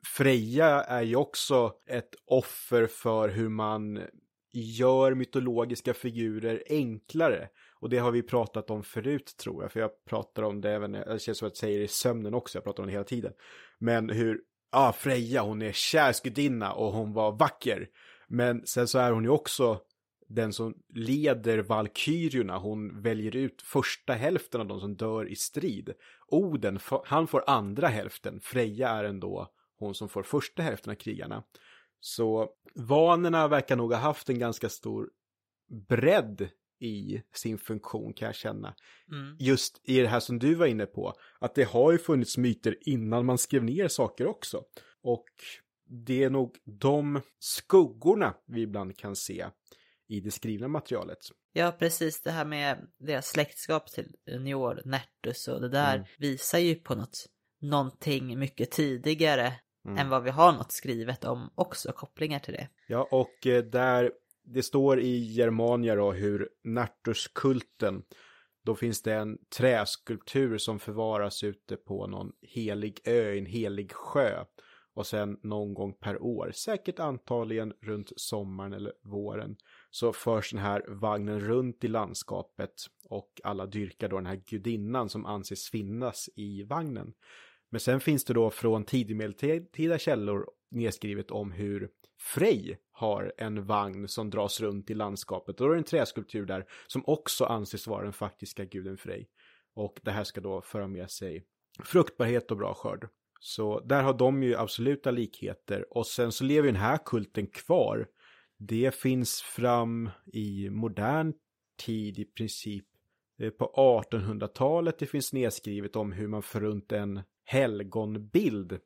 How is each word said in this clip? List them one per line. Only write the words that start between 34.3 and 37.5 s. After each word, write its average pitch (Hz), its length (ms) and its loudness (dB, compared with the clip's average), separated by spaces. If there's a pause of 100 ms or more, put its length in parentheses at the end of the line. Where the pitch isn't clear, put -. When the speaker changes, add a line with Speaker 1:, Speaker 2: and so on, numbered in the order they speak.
Speaker 1:
ganska 117 300 -2
stor 107 420 -6 (800)
bredd 117 600 4 (320)
i 104 420 -6 (120)
sin 110 240 -4